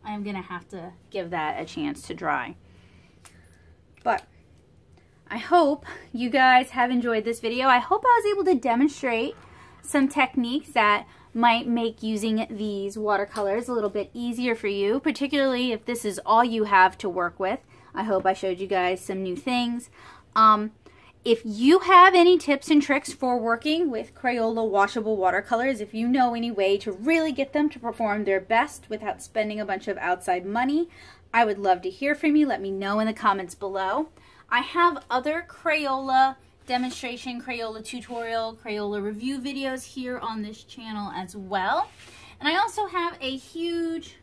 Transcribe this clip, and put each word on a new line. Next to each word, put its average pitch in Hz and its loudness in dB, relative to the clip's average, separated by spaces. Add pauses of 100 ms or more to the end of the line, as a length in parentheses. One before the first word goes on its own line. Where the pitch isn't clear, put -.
I 214 -12
am 208 -8
gonna 196 -8
have 175 -12
to 180 -14 (180)
give 180 -8
that 156 -4
a 160 -8
chance 147 -8
to 165 -8
dry. 143 -4 (1500)
But 226 -2 (1040)
I 214 -8
hope 302 2 (260)
you 233 -4
guys 254 6
have 247 0
enjoyed 233 0
this 226 -4
video. 247 0
I 247 8
hope 381 0
I 480 6
was 415 0
able 392 0
to 320 4
demonstrate 247 0 (480)
some 269 2
techniques 262 -2
that 208 2 (260)
might 233 2
make 233 -2
using 220 -2
these 202 -6
watercolors 208 -2
a 254 -4
little 208 -2
bit 202 -6
easier 240 -2
for 220 -4
you, 202 0
particularly 269 -2
if 214 -6
this 240 -6
is 196 -4
all 226 6
you 226 0
have 190 6
to 202 -4
work 175 -4
with. 196 -2 (340)
I 220 -4
hope 196 0
I 190 2
showed 190 -4
you 196 -6
guys 185 0
some 190 -6
new 180 -4
things. 240 -4 (460)
Um, 214 6 (520)
if 233 2
you 247 4
have 370 10
any 349 8
tips - -2
and 294 8
tricks 285 -2
for 247 -2
working 269 0
with 226 -8
Crayola 226 -2
washable 208 0
watercolors, 208 0
if 208 -12
you 226 -2
know 247 2
any 233 -4
way 196 2
to 202 -6
really 311 0
get 269 -4
them 302 2
to - -16
perform 214 -4
their 190 0
best 202 -2
without 214 -8
spending 214 -6
a 214 -6
bunch 202 -6
of 196 -4
outside 180 -2
money, 262 0 (440)
I 233 4
would 202 -2
love 185 2
to 185 -4
hear 285 -2
from 294 2
you. 302 6
Let 220 -4
me 196 -6
know 196 -2
in 220 0
the 220 -2
comments 196 0
below. 196 -4 (420)
I 240 2
have 330 0
other 302 -2
Crayola 269 0 (300)
demonstration, 247 -6
Crayola 226 -10
tutorial, 226 -6
Crayola 208 -6
review 220 -6
videos 262 -6
here 254 -10
on 220 -8
this 214 -12
channel 214 -12
as 185 -12
well. 202 -2 (520)
And 285 -2
I 330 0
also 427 0
have 339 -4
a 269 -6
huge 330 -6